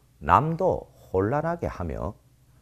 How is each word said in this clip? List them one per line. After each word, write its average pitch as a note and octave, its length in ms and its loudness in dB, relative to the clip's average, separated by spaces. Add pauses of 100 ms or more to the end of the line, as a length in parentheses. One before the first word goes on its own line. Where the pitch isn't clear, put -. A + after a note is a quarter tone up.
(200)
남도 C3 760 2 (180)
혼란하게 D3 540 -2
하며 D#2 480 -6 (480)